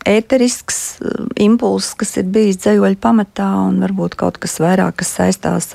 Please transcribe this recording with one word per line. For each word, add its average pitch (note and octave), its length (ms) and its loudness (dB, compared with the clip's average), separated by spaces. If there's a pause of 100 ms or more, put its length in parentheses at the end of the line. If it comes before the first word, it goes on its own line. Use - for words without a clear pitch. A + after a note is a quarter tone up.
ēterisks, A#3+ 720 0 (220)
eh, - 220 -6 (200)
impulss, G#3 500 2
kas - 240 -6
ir G3+ 60 0
bijis G3 340 2
dzejoļa G3+ 400 2
pamatā, G#3 540 0 (160)
un F#3+ 120 2
varbūt F#3 360 -2
kaut - 220 -2
kas - 220 -8
vairāk, F3 380 2
kas - 200 -6
saistās F3+ 580 -2